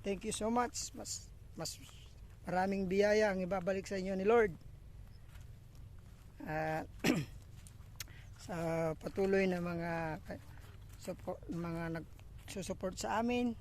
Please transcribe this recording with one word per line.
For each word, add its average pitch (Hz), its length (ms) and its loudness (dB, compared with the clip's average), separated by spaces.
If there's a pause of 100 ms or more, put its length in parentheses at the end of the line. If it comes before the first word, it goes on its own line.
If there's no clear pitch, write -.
Thank 202 240 -2
you 208 80 0
so 220 160 2
much. - 460 2
Mas, - 340 -8 (240)
mas - 240 -4 (640)
maraming 190 480 2
biyaya 208 400 8
ang 190 80 2
ibabalik 190 480 2
sa 202 80 -2
inyo 190 240 0
ni 190 80 2
Lord. 220 240 10 (1900)
Ah, 156 400 0 (220)
<clears throat> 254 100 8 (1300)
sa 185 120 -6 (440)
patuloy 196 480 4
na 180 160 2
mga, 165 560 0 (800)
supo-, 180 480 -6
mga 165 560 -2
nagsusupport - 960 -6
sa 214 240 2
amin 247 380 2